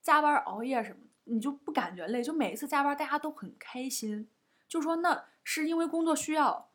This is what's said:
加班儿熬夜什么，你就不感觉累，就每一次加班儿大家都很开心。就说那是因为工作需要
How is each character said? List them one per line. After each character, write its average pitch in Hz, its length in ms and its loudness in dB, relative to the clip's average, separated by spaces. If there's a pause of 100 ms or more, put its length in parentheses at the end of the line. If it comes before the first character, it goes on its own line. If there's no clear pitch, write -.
加 302 200 6
班 294 100 6
儿 294 120 6
熬 202 200 -6
夜 254 180 0
什 196 120 -6
么， - 60 -20 (260)
你 233 120 0
就 247 140 0
不 - 180 -8
感 196 240 0
觉 175 140 -8
累， 240 160 -2
就 277 80 -2
每 285 220 0
一 - 20 -8
次 285 100 -6
加 285 160 0
班 285 120 2
儿 - 20 -2
大 294 100 -4
家 285 140 0
都 302 100 -4
很 240 300 -12
开 254 300 -8
心。 214 400 -6 (400)
就 330 120 -2
说 320 160 0
那 339 280 0 (180)
是 311 240 -2
因 330 80 0
为 330 100 2
工 330 200 0
作 320 100 4
需 302 160 -4
要 294 440 2